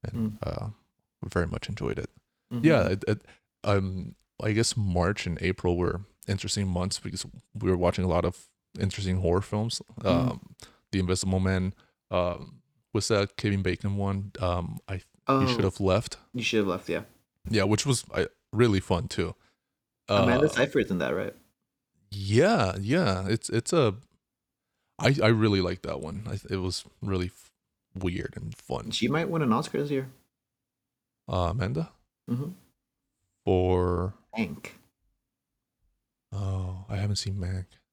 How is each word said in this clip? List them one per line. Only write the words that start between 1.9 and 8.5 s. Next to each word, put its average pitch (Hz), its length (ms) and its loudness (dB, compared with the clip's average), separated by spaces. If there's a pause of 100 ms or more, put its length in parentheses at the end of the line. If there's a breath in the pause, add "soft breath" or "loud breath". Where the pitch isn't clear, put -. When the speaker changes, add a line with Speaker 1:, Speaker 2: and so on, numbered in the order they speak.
Speaker 1:
it. - 100 -8 (440)
Speaker 2:
Mm-hmm. 120 120 0
Speaker 1:
Yeah, 131 220 6
it, 98 200 -2
it, 104 140 0 (420 loud breath)
um, 95 520 -2 (260)
I 107 120 0
guess 110 240 2
March 92 480 0
and 82 160 -4
April 90 340 0
were 90 260 -2 (260)
interesting 101 400 -2
months 90 320 -2
because - 260 -10 (280)
we 107 160 -2
were 92 80 4
watching 90 280 2
a - 20 2
lot 87 180 2
of - 220 -4 (320)